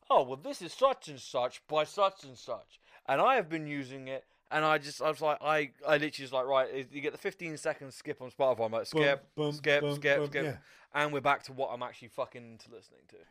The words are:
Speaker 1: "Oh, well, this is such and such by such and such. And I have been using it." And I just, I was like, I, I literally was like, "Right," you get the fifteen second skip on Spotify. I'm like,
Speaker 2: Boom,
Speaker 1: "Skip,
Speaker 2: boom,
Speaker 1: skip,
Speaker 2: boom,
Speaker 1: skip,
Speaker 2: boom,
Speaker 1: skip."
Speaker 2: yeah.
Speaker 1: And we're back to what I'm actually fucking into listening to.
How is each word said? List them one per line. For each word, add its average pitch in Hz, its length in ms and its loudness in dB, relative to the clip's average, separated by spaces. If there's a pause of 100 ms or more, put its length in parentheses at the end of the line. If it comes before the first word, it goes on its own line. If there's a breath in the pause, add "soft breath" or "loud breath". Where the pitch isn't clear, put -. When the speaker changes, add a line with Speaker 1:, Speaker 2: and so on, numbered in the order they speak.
Speaker 1:
"Oh, 214 140 8
well, 131 140 -4
this - 260 -10
is 165 100 -10
such - 360 0
and 139 120 -14
such - 460 -4
by 151 180 0
such 190 400 0
and 131 140 -20
such. - 400 -12 (280 soft breath)
And 139 140 2
I 240 160 6
have 180 140 0
been 156 160 -6
using 135 420 -8
it." 131 160 -8 (260)
And 156 140 2
I 156 140 4
just, 147 240 -10
I 156 80 2
was 143 100 -4
like, 151 220 2
I, 151 300 0 (140)
I 147 120 6
literally 147 260 -4
was 127 80 -10
like, 127 140 2
"Right," 131 440 2
you 139 120 -10
get 143 100 -2
the 143 60 -12
fifteen 175 400 -6
second 143 340 -6
skip - 300 -10
on 127 80 -12
Spotify. 123 360 2
I'm 110 60 -4
like, 113 180 -2
Speaker 2:
Boom, 156 120 2
Speaker 1:
"Skip, 139 320 2
Speaker 2:
boom, 147 180 -2
Speaker 1:
skip, 147 300 2
Speaker 2:
boom, 143 140 0
Speaker 1:
skip, 143 220 4
Speaker 2:
boom, 147 100 0
Speaker 1:
skip." 139 160 -2
Speaker 2:
yeah. 139 120 -4 (380 soft breath)
Speaker 1:
And 147 180 0
we're 139 80 -2
back 143 240 2
to 139 80 -16
what 131 200 -2
I'm 123 100 -8
actually 120 260 -12
fucking 123 340 -8
into 113 280 -20
listening - 300 -20 (100)
to. - 60 -20 (140)